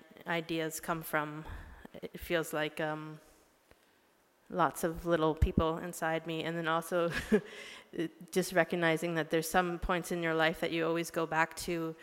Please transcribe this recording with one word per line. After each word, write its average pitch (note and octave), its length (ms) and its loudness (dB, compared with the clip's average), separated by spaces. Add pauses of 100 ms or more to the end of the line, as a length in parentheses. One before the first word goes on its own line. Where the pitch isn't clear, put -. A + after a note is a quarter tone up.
(280)
ideas E3 520 -2
come E3 220 -4
from. D3+ 420 -2 (580)
It - 180 -10
feels E3 340 -2
like, D3+ 260 -2
um, D#3 400 -4 (1300)
lots E3+ 320 2
of E3+ 240 -2
little D#3 260 4
people E3 460 2
inside E3 480 -2
me, D#3+ 160 -2
and E3 120 -2
then E3 120 -2
also E3 420 2 (220)
<laughs> - 1000 -2
just - 220 0
recognizing E3 640 4
that D#3 160 0
there's D#3+ 180 2
some F3 300 2
points F3 320 -2
in F3 100 0
your D#3+ 140 2
life D#3+ 240 2
that E3 120 -2
you E3 140 0
always E3 240 0
go E3 160 0
back D#3 300 0
to E3 480 -4